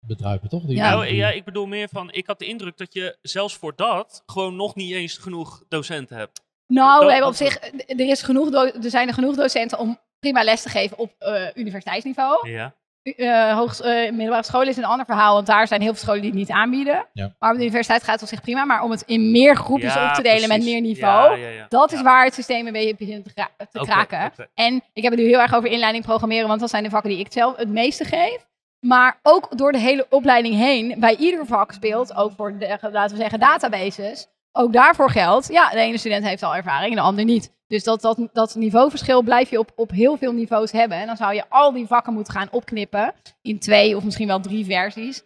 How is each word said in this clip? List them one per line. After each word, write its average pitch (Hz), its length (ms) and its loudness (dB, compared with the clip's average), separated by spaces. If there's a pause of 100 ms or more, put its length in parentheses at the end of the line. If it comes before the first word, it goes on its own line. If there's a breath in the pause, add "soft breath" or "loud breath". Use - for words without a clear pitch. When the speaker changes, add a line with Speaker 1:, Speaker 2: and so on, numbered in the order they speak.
Speaker 1:
bedruipen, 101 480 -8
toch? 170 160 -8
Die, 139 120 -4
Speaker 2:
Ja. 208 140 0
Speaker 3:
Nou, 214 160 0
Speaker 1:
die - 100 -4
Speaker 3:
ja, 202 140 0
ik 185 140 -8
bedoel 202 220 -10
meer 202 220 -10
van, 180 240 -12
ik 180 140 -10
had 202 120 -8
de - 80 -14
indruk 208 300 -12
dat 180 160 -16
je 185 300 -10
zelfs 202 340 -8
voor 151 200 -12
dat 202 500 -4
gewoon 190 300 -6
nog 202 180 -8
niet 185 180 -10
eens 180 260 -8
genoeg 170 500 -14
docenten 147 480 -8
hebt. - 260 -14 (240)
Speaker 2:
Nou, 269 320 6
Speaker 3:
Dat, 294 80 8
Speaker 2:
we 285 60 6
hebben 269 180 2
op 233 80 -10
Speaker 3:
dat 285 100 0
Speaker 2:
zich, - 220 -8 (160)
er 262 220 -2
is 269 140 0
genoeg 277 280 0
do-, 262 140 2 (180)
er 233 80 -6
zijn 247 180 0
er 240 60 -6
genoeg 262 220 -2
docenten 262 420 -2
om 226 200 -4 (200)
prima 254 260 0
les 220 180 2
te - 60 -12
geven 202 300 -4
op, 226 200 -8
eh, 190 360 -4
universiteitsniveau. 247 960 -4
Speaker 3:
Ja. 117 240 -10 (280)
Speaker 2:
Eh, 240 540 0
hoogs-, 233 240 -2
eh, 233 300 0
middelbare 226 340 -2
scholen 262 240 0
is 269 80 -4
een 247 80 -6
ander 240 220 -2
verhaal, 208 280 4
want 202 120 2
daar 220 200 4
zijn 202 140 0
heel 214 120 0
veel 208 100 -10
scholen 208 180 -2
die 202 100 -4
het 190 80 -4
niet 196 120 -6
aanbieden. 262 640 0
Speaker 1:
Ja. 196 260 -10
Speaker 2:
Maar 220 120 0
op 233 60 0
de 247 60 -4
universiteit 233 400 -2
gaat 220 100 -4
het 220 100 -4
op 214 60 -14
zich - 120 -12
prima. 262 240 -4
Maar 262 180 0
om 233 80 -2
het 226 120 -6
in 226 280 0
meer 262 260 8
groepjes 262 380 -2
Speaker 3:
Ja, 285 140 2
Speaker 2:
op 285 60 2
te - 80 0
delen 220 260 4
met - 0 -
Speaker 3:
precies. 226 240 0
Speaker 2:
meer 233 80 -2
niveau, 220 580 4
Speaker 3:
Ja, 120 80 -10
ja, 117 80 -12
ja. 110 140 -14
Speaker 2:
dat 208 240 4
is 269 60 -6
Speaker 3:
Ja. 262 60 -4
Speaker 2:
waar 254 200 6
het 262 100 0
systeem 240 320 -6
een 226 60 -10
beetje 214 240 -2
begint 208 280 -12
te 196 100 -20
gra-, 196 160 -6 (200)
te - 100 -12
Speaker 3:
Oké, 139 100 -4
Speaker 2:
kraken. 196 360 0
Speaker 3:
oké. - 280 -14
Speaker 2:
En 240 280 0 (100)
ik 214 100 -10
heb 240 100 2
het 233 80 0
nu 226 60 4
heel 240 140 6
erg 240 140 2
over 233 160 0
inleiding 226 340 -2
programmeren, 226 440 -2
want 214 120 -2
dat 233 100 -4
zijn 214 120 -4
de 214 80 -6
vakken 208 200 -2
die 190 80 -4
ik 202 140 -10
zelf 247 240 0
het 233 120 -6
meeste 233 360 -2
geef. 349 460 -4 (360)
Maar 254 360 2
ook 302 360 2
door 277 140 2
de 262 60 0
hele 262 320 0
opleiding 240 440 2
heen, 240 460 0
bij 226 160 4
ieder 320 300 -2
vak 214 260 0
speelt, 220 420 -4
ook 208 220 -2
voor 202 220 -8
de, 202 200 -6 (140)
laten 208 240 -2
we 220 60 -8
zeggen, 214 180 -4
databases, 220 840 0 (260)
ook 240 200 2
daarvoor 269 380 6
geldt, 262 380 2
ja, 320 220 4
de 220 100 -4
ene 226 180 0
student 208 260 -4
heeft 196 180 -4
al 160 140 -2
ervaring 175 340 -4
en 226 60 -4
de 185 60 0
ander 202 220 2
niet. 226 280 0 (140)
Dus 214 180 -6
dat, 226 160 0
dat, 226 180 0 (140)
dat 220 220 -2
niveauverschil 247 680 4
blijf 247 280 2
je 233 80 0
op, 220 180 -2
op 226 140 -4
heel 240 260 2
veel 247 160 -4
niveaus 220 400 -2
hebben. 220 260 0
En 202 80 -8
dan 226 100 -8
zou 202 180 -2
je 208 140 -4
al 285 240 6
die 247 140 -6
vakken 240 260 0
moeten 208 200 -6
gaan 196 180 -6
opknippen 220 640 -4 (280 soft breath)
in 214 160 -6
twee 208 380 4
of 208 80 -6
misschien 214 220 -6
wel 190 140 0
drie 196 240 -6
versies. 208 600 -6